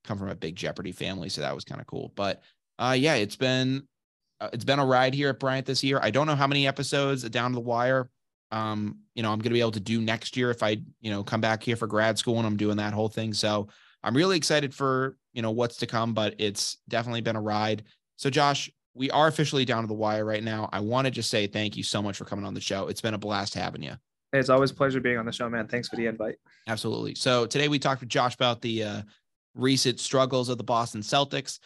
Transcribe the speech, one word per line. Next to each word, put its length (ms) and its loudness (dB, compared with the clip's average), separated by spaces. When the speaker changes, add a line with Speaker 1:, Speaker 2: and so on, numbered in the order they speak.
Speaker 1:
come 120 -6
from 140 -6
a 40 -6
big 220 -8
Jeopardy 360 -6
family, 360 -6
so 140 -6
that 120 -2
was 100 -10
kinda 200 -12
cool. 320 -10
But, 260 -4
uh, 200 2
yeah, 180 4
it's 200 -2
been, 500 0
uh, 120 -8
it's 120 -8
been 140 2
a 80 4
ride 260 6
here 160 0
at 120 -2
Bryant 260 -2
this 180 0
year. 180 2
I 80 2
don't 160 4
know 80 2
how 120 2
many 200 2
episodes 580 0
of 60 -6
Down 200 0
to 60 -2
the 40 -4
Wire, 480 0
um, 480 -2
you 80 -4
know, 100 2
I'm 80 0
gonna 120 0
be 80 4
able 120 2
to 80 -4
do 200 0
next 360 -2
year 140 2
if 120 -2
I, 160 2
you 100 -6
know, 120 -2
come 180 -2
back 220 2
here 140 0
for 100 -4
grad 320 2
school 200 0
and 80 0
I'm 100 0
doing 220 0
that 160 -4
whole 140 0
thing. 260 -4
So 340 0
I'm 140 0
really 200 4
excited 380 0
for, 440 0
you 80 -4
know, 80 0
what's 280 0
to 80 -4
come, 280 0
but 240 0
it's 400 -2
definitely 320 -2
been 160 -2
a 40 -4
ride. 420 0
So 140 -2
Josh, 400 2
we 160 -2
are 160 6
officially 400 2
Down 160 0
to 60 -2
the 60 -2
Wire 300 0
right 180 -2
now. 300 -2
I 80 -2
wanna 300 2
just 180 -2
say 180 2
thank 300 -2
you 60 -6
so 180 -2
much 160 -4
for 80 -10
coming 200 -6
on 100 -8
the 60 -8
show. 280 -4
It's 140 -6
been 120 0
a 40 -4
blast 340 -2
having 300 -6
you. 120 -8
Speaker 2:
It's 160 2
always 220 6
a 40 -10
pleasure 260 2
being 160 2
on 100 -2
the 60 -6
show, 160 -4
man. 180 -2
Thanks 220 -4
for 80 -10
the 100 0
invite. 300 -4
Speaker 1:
Absolutely. 480 -4
So 320 2
today 220 2
we 100 2
talked 220 0
with 100 -12
Josh 240 2
about 260 2
the, 220 -2
uh, 200 -4
recent 440 2
struggles 500 2
of 100 -2
the 60 -8
Boston 360 0
Celtics, 640 -2